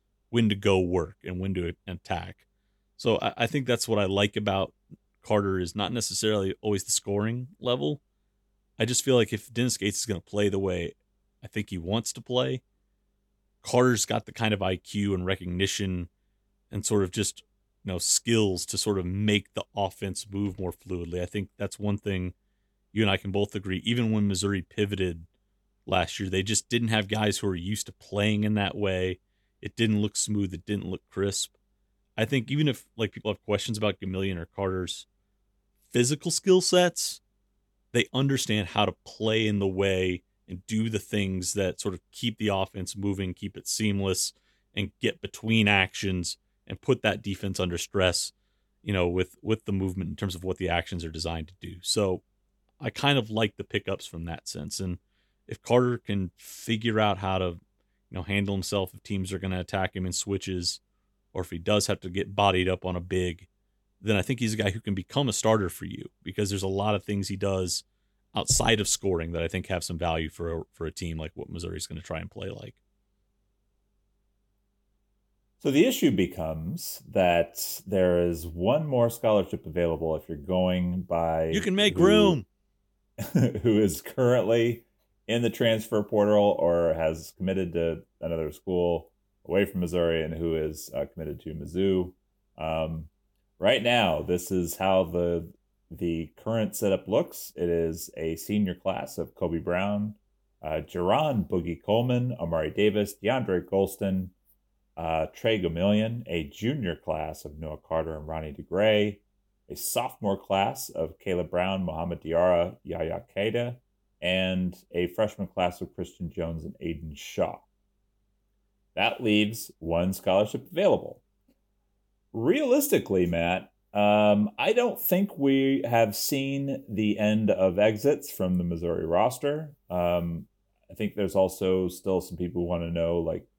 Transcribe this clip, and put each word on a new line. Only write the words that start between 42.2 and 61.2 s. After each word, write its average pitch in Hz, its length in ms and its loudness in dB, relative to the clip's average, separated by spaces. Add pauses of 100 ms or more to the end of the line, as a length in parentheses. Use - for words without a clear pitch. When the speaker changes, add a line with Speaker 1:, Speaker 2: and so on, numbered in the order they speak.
Speaker 1:
the 107 100 0
offense 95 480 -2
moving, 98 380 -4
keep - 220 -12
it - 120 -12
seamless, 98 640 0 (420)
and 98 160 -4 (100)
get 107 200 -2
between 110 480 2
actions 95 680 0 (300)
and - 140 -10
put - 220 0
that 101 200 0
defense 95 360 -6
under 87 200 -2
stress, - 540 0 (500)
you 104 100 -4
know, 90 160 2
with, 90 340 -2
with 107 220 -2
the 104 80 -4
movement 92 380 -4
in - 60 -10
terms 95 180 -6
of 87 100 -12
what 92 140 -4
the 90 100 -4
actions 85 360 -2
are 80 60 -8
designed 82 380 -6
to - 120 -20
do. 92 220 -12
So 95 400 -2 (580)
I 127 100 -6
kind 143 280 2
of 110 120 -2
like 110 260 0
the - 80 -10
pickups - 420 -6
from 82 180 -10
that 82 240 -10
sense. - 320 -10
And 90 180 -6 (480)
if - 160 -12
Carter 123 360 4
can 98 380 -4
figure 110 640 -2
out 101 180 4
how 95 200 -2
to, 92 80 0
you - 720 -14
know, 92 60 -6
handle 101 320 0
himself 95 400 -2
if - 80 -20
teams 95 300 -6
are 95 60 -6
gonna 92 220 -4
attack 95 340 -4
him 92 120 -4
in 90 60 -4
switches, 92 680 -4 (520)